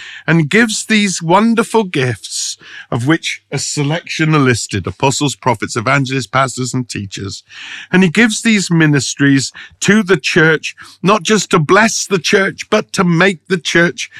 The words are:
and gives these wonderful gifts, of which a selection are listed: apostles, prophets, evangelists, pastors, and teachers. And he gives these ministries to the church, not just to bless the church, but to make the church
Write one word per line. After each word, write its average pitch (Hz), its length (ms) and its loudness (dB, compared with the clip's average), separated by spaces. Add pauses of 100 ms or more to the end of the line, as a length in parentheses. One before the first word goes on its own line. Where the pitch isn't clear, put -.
(260)
and 156 240 2
gives 220 360 2
these 208 360 0
wonderful 214 640 2
gifts, - 760 -6 (320)
of 120 160 -4
which - 460 -2
a 143 80 -2
selection 156 760 -2
are 151 60 4
listed: 113 440 0
apostles, 135 520 -2
prophets, 110 400 -4
evangelists, 131 500 -2
pastors, 127 480 -4
and 127 140 -4
teachers. 98 560 -10 (480)
And 185 100 4
he 185 80 4
gives 214 320 2
these 214 260 2
ministries 143 840 2 (260)
to 214 240 2
the 185 160 0
church, - 560 0 (300)
not 196 180 2
just 202 300 0
to 190 80 4
bless 190 440 2
the 196 140 -2
church, 196 500 -2
but 214 260 -2
to 196 100 0
make 175 420 2
the 180 140 -2
church - 600 0